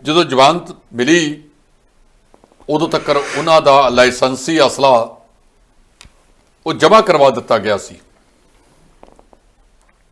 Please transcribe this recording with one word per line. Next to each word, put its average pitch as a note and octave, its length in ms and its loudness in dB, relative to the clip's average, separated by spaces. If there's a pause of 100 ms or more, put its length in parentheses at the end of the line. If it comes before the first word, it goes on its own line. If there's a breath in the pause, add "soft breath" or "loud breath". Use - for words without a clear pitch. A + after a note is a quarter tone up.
ਜਦੋਂ D#3 200 0
ਜ਼ਮਾਨਤ C#3 520 0 (180)
ਮਿਲੀ, D3 560 -2 (1200)
ਉਦੋਂ D3+ 200 -2
ਤੱਕ D#3 200 -4
ਉਹਨਾਂ D3 520 0
ਦਾ C#3 280 4
ਲਾਇਸੈਂਸੀ C3 800 0
ਅਸਲਾ B2 500 0 (1500)
ਉਹ D#3+ 80 -6
ਜਮ੍ਹਾਂ F#3+ 280 4
ਕਰਵਾ D3 280 2
ਦਿੱਤਾ A#2+ 280 -2
ਗਿਆ G#2 200 -4
ਸੀ। - 220 -16 (2000)